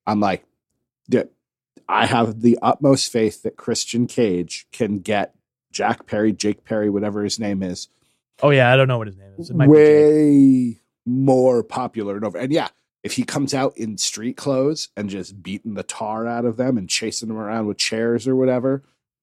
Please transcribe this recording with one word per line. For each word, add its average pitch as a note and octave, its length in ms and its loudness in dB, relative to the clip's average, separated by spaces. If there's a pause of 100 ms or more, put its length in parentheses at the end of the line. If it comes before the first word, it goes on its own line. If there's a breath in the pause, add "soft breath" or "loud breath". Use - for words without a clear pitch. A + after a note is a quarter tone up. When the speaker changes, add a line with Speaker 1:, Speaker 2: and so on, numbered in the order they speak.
Speaker 1:
I'm G#2 140 0
like, F#2+ 240 -2 (640)
"Yeah, A#2+ 160 0 (640)
I G#2+ 180 2
have A2+ 340 0
the A#2 220 4
utmost C3+ 500 2
faith A2 300 -2
that - 140 -10
Christian A#2 500 -4
Cage F2+ 640 -4
can G2+ 280 -4
get G2+ 340 -4 (360)
Jack G#2 360 -6
Perry, G#2+ 260 0
Jake G2+ 320 -4
Perry, G#2+ 240 -4
whatever G#2 360 -4
his G2+ 140 -6
name G2+ 240 -6
is." F2+ 260 -10 (540)
Speaker 2:
Oh, C#3+ 80 4
yeah, B2+ 220 6
I C3 40 6
don't C3+ 120 4
know B2 100 -2
what A2 100 -8
his F#2+ 100 -16
name - 200 -20
is. E3+ 120 -14
It B2 60 -6
might C#3 100 4
be D3 60 10
Jake. D#3 120 10
Speaker 1:
Way C#3+ 960 6 (240)
more B2+ 580 2
popular A2 540 -8
and G#2+ 80 -8
over. F2 140 -8
And C3+ 140 -4
yeah, D3+ 160 -2 (340)
if G2+ 100 -10
he B2+ 100 -2
comes C#3 320 -4
out C3+ 240 -2
in A2 200 -8
street A#2+ 380 -8
clothes C#3 600 -4
and G#2 120 -6
just F#2+ 340 -12
beating G2+ 320 -10
the G2 100 -8
tar A2 420 -8
out A#2+ 180 -4
of A2+ 120 -2
them B2+ 200 -2
and F#2 120 -6
chasing A2 400 -6
them A2 100 -8
around A2 280 -6
with G2+ 120 -4
chairs A#2 480 -2
or C3 80 0
whatever, C3 480 0 (400)